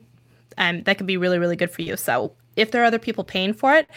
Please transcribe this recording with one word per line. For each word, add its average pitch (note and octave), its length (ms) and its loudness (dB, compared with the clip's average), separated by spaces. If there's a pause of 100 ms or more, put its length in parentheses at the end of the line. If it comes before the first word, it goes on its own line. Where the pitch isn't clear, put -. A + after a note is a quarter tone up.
(580)
um, F3 260 -2
that G3 140 2
could G3 80 -8
be F#3+ 100 -2
really, F3+ 220 0
really F3 180 0
good F3 140 -2
for - 120 -10
you. E3 140 -6
So - 360 -2 (240)
if A3 140 2
there A#3+ 100 0
are A#3+ 60 6
other A3+ 120 2
people A3+ 240 -6
paying F#3+ 300 -4
for C4+ 220 2
it, D#4 120 4 (100)